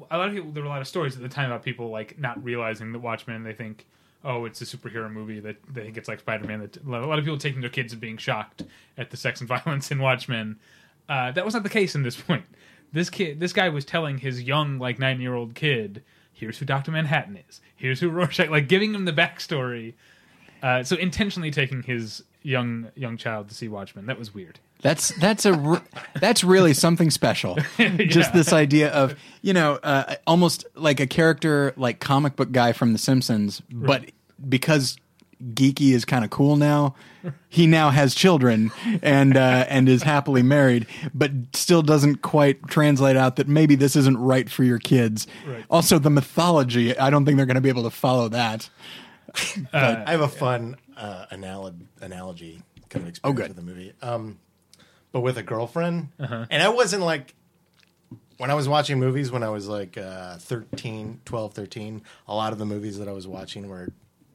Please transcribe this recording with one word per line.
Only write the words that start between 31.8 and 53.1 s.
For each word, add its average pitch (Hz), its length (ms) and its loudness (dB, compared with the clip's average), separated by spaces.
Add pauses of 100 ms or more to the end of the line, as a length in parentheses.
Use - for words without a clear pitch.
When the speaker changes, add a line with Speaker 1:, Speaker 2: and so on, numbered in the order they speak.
Speaker 2:
comic 143 360 0
book 127 160 -2
guy 120 200 4
from 117 220 2
The 107 60 0
Simpsons, 117 600 0 (100)
Speaker 1:
Right. 120 160 -6 (520)
Speaker 2:
but 135 100 -12
because 135 480 0 (460)
Geeky 135 500 2
is 117 120 2
kinda 120 240 0
cool 143 260 2
now, 147 400 2 (540)
he 170 180 4
now 160 220 6
has 139 260 6
children 123 560 4 (300)
and, 139 360 6
uh, 127 320 4
and 131 200 4
is 127 140 6
happily 139 400 2
married, 127 440 4 (260)
but 139 180 0 (220)
still 170 280 4
doesn't 147 400 4
quite 143 460 4
translate 139 500 4
out 127 200 4
that 143 100 0
maybe 147 280 6
this 135 200 4
isn't 135 220 6
right 127 320 2
for - 140 0
your 120 160 4
kids. 113 460 2 (220)
Speaker 1:
Right. 117 220 -12
Speaker 2:
Also, 170 300 4
the 147 120 4
mythology, 131 840 2
I 135 120 2
don't 143 160 4
think 143 120 4
they're 135 80 4
gonna 131 160 2
be 135 80 2
able 123 140 0
to 113 80 -4
follow 127 380 0
that. 113 400 -4 (1040)
Speaker 1:
Uh, 151 340 2
Speaker 3:
I 156 40 -2
have 165 100 0
a 139 80 0
fun, 123 480 -4 (180)
uh, 101 360 -14
analog-, 95 500 -14 (200)
analogy 90 600 -16 (280)
kind - 140 -10
of 85 40 -12
Speaker 2:
Oh, - 20 -14
Speaker 3:
experience 135 280 -4